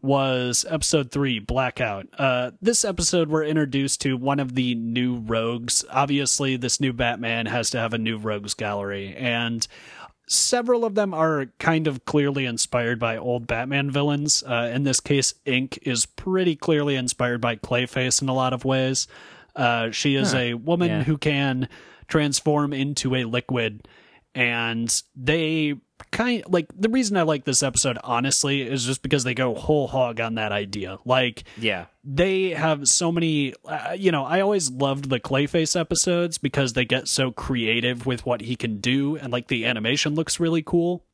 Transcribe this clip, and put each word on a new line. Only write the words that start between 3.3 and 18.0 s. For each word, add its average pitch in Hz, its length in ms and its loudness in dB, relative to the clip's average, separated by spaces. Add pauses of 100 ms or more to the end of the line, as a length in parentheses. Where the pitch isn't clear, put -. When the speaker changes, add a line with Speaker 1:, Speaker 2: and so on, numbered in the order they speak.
Speaker 1:
introduced 139 560 0
to 131 160 0
one 139 240 0
of 127 160 -4
the 123 180 2
new 120 440 0
rogues. 113 760 -2
Obviously, 139 640 0
this - 240 -2
new 135 120 2
Batman 117 540 -2
has 117 240 -2
to 127 80 -2
have 113 160 -2
a 113 40 -2
new 110 200 -2
rogues 104 340 -4
gallery, 101 640 -6
and 117 480 -2 (600)
several 240 580 2
of 202 120 -2
them 196 180 2
are 156 320 2 (140)
kind 160 260 2
of 135 180 -4
clearly 139 420 2
inspired 120 520 0
by 113 180 0
old 120 300 -4
Batman 139 460 -2
villains. 143 500 2
Uh, 120 320 -2
in 139 80 2
this 135 160 2
case, - 360 2 (100)
Ink 131 380 0
is 120 220 0
pretty 185 520 0
clearly 147 400 2
inspired 123 440 0
by 117 140 0
Clayface 127 680 0